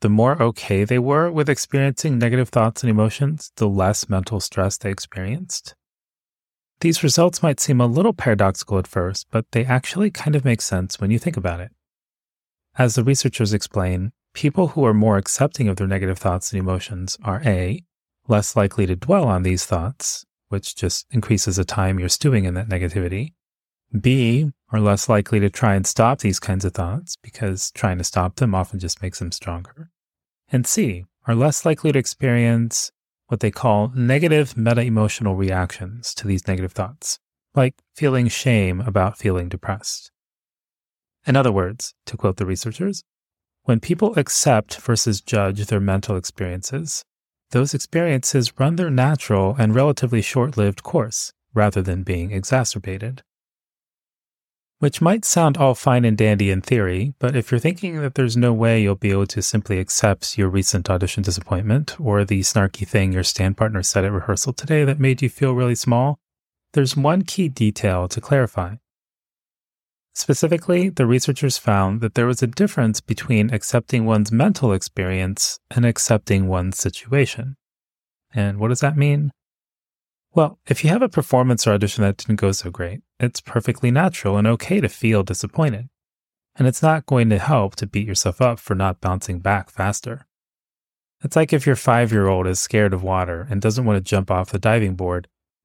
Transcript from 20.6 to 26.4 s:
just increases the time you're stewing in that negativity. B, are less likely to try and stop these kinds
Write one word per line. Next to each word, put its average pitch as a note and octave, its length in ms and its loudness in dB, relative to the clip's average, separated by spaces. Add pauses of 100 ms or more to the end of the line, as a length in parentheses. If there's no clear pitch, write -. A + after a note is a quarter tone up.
just - 340 -6
increases G#2 460 0
the G2 80 0
time F#2+ 340 -2
you're F2+ 100 -4
stewing B2 360 2
in F2+ 100 -2
that G2 140 -4
negativity. F#2 640 -4 (680)
B, C3 520 2 (180)
are A2+ 100 0
less G2+ 280 2
likely G#2+ 320 2
to G2+ 100 2
try G#2 240 2
and F#2+ 100 0
stop A#2+ 360 2
these G2 180 0
kinds G2 260 -4